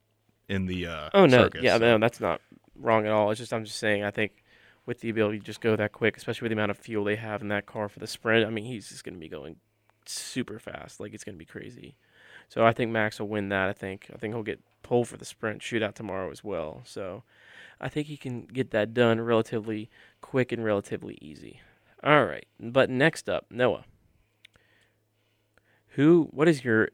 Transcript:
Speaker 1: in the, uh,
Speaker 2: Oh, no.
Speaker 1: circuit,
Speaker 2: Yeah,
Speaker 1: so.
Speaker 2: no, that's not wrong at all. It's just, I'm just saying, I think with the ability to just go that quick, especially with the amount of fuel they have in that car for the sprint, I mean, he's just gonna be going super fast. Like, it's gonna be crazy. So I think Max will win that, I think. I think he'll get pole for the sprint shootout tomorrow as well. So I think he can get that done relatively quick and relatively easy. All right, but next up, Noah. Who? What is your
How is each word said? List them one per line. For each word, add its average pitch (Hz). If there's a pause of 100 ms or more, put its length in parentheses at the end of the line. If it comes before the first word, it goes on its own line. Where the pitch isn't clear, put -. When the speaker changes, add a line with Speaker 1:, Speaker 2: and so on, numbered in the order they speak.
(480)
Speaker 1:
in 95
the, 90
uh, 80
Speaker 2:
Oh, 196
no. 127
Speaker 1:
circuit, -
Speaker 2:
Yeah, 110
Speaker 1:
so. -
Speaker 2:
no, 117
that's 113
not 90 (340)
wrong 110
at 107
all. 107
It's 113
just, 120
I'm 113
just 104
saying, 104
I 104
think - (440)
with 120
the 117
ability 107
to 98
just 107
go 110
that 107
quick, -
especially -
with 113
the 110
amount 107
of 101
fuel 107
they 104
have 107
in 104
that 101
car 107
for -
the 107
sprint, 113
I 104
mean, 110
he's 120
just -
gonna 90
be 82
going 76 (480)
super -
fast. -
Like, 104
it's 107
gonna 101
be 80
crazy. - (540)
So 113
I 113
think 113
Max 107
will 107
win 104
that, 95
I 101
think. 98
I -
think 110
he'll 117
get 104 (240)
pole 120
for -
the -
sprint 107
shootout 107
tomorrow 92
as -
well. 85
So 101 (560)
I -
think 151
he 151
can 123
get 127
that 110
done 117
relatively 113 (300)
quick -
and 117
relatively 104
easy. 71 (420)
All 143
right, 76 (140)
but 120
next 131
up, 85
Noah. 113 (2000)
Who? 156
What 151
is 143
your 113